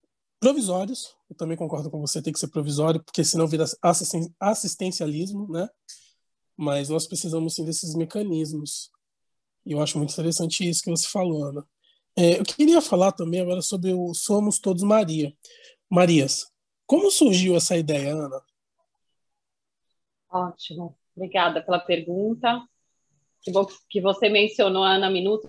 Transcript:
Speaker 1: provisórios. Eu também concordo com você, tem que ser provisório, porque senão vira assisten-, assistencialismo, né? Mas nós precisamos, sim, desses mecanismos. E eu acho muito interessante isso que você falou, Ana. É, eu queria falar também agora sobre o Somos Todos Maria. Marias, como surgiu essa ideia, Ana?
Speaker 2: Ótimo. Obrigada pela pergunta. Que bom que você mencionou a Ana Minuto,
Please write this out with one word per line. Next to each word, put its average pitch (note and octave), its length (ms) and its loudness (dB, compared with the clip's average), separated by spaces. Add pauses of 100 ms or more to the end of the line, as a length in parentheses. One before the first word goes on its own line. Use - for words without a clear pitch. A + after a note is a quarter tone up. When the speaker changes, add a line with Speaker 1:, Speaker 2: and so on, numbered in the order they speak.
(400)
Speaker 1:
provisórios. G#3+ 760 0 (160)
Eu - 60 -20
também E3 200 -6
concordo D3+ 320 -6
com D3+ 120 -8
você, D3 200 -4
tem D#3 120 -4
que - 80 -6
ser C#3+ 80 -6
provisório, D3+ 520 0
porque - 220 -4
senão E3 240 2
vira D#3 180 -2 (160)
assisten-, E3+ 600 0
assistencialismo, F#3+ 1080 -4
né? E3+ 200 -6 (880)
Mas C#3+ 320 -2
nós D#3+ 180 -2
precisamos, D#3+ 480 -4
sim, E3 100 -6
desses D#3+ 300 -6
mecanismos. D#3+ 960 -4 (720)
E - 60 -12
eu D3 100 -2
acho D3+ 160 -2
muito D3 160 -2
interessante E3 560 -2
isso E3 140 -2
que E3+ 80 -6
você E3 160 -2
falou, E3 380 -2
Ana. C#3+ 200 -10 (520)
É, F3 240 6
eu - 20 -2
queria D4+ 400 6
falar F#3 300 4
também F3 280 -4
agora F3+ 220 -2
sobre F#3 300 -2
o F3 220 -2
Somos G#3 440 0
Todos F#3 240 0
Maria. E3 500 2 (560)
Marias, E3+ 600 4 (360)
como F#4+ 220 4
surgiu F#3 460 6
essa E3+ 220 2
ideia, D3 360 -2
Ana? C#3 300 -6 (1900)
Speaker 2:
Ótimo. F3 680 -8 (180)
Obrigada F3 480 -2
pela F3 160 0
pergunta. G3+ 880 -2 (760)
Que - 80 -8
bom G3 160 4 (220)
que G3+ 120 -4
você G3 280 0
mencionou G3+ 560 2
a F#3+ 100 4
Ana F#3+ 160 0
Minuto, G3 380 -2